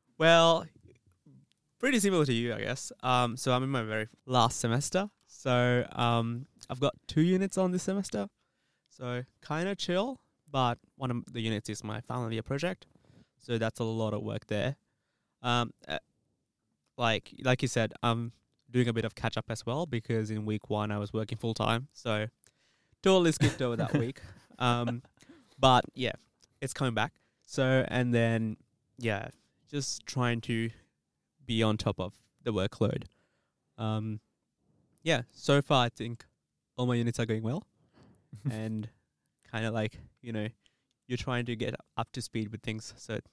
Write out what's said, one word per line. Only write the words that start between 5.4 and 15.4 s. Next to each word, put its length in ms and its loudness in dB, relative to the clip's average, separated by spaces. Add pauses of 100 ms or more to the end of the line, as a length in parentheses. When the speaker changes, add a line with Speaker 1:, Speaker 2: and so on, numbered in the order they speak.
Speaker 1:
um, 520 0 (240)
I've 120 -8
got 120 2 (140)
two 140 2
units 360 2
on 140 2
this 120 -2
semester. 440 -4 (600)
So 340 -6 (240)
kinda 280 -2
chill, 440 -2 (320)
but 260 2 (180)
one 160 -4
of 200 -4
the 80 -6
units 300 -2
is 140 -8
my 180 -8
final 320 -6
year 100 -4
project. 420 -4 (520)
So 200 -4
that's 220 -2
a 60 -2
lot 280 -2
of 80 -2
work 260 -6
there. 280 -2 (680)